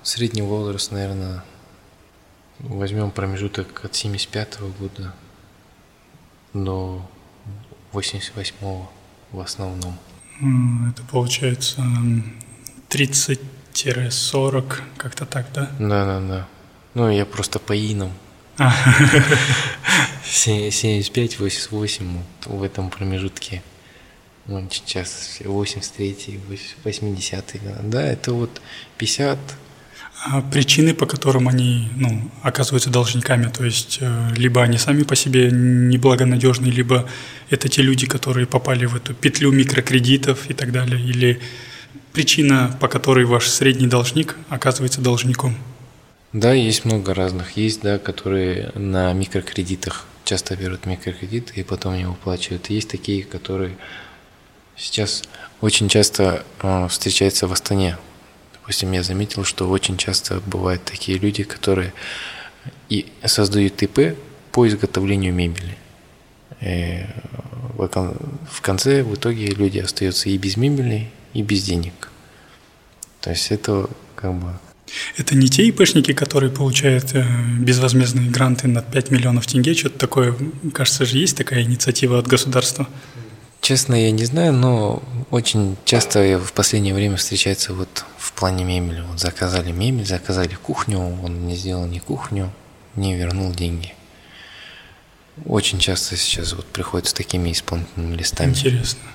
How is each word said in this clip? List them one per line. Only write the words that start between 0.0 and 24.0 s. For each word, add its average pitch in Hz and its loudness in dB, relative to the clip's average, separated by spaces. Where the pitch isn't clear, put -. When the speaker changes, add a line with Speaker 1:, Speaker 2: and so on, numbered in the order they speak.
Speaker 1:
средний 113 -4
возраст, 101 -6
наверное, 98 -8
возьмем 98 -4
промежуток 95 -6
от - -10
семьдесят 101 -6
пятого 104 -8
года 92 -10
до 95 -6
восемьдесят - -8
восьмого 95 -8
в 95 -10
основном. 92 -8
Speaker 2:
М, 123 2
это - -10
получается, 123 -2
м, 117 0
тридцать 143 0
сорок, 135 -2
как-то - -10
так, 123 -6
да? 139 -4
Speaker 1:
Да, 104 2
да, 95 -2
да. 95 -6
Ну, 117 2
я 101 4
просто - -6
по - -4
инам. 104 -2
Speaker 2:
А. 127 6
<laughs> 135 4
Speaker 1:
Се-, 104 0
семьдесят 104 0
пять, 120 -2
восемьдесят 98 -4
восемь, 104 -6
вот 104 -8
в - -4
этом 95 -6
промежутке. 95 -6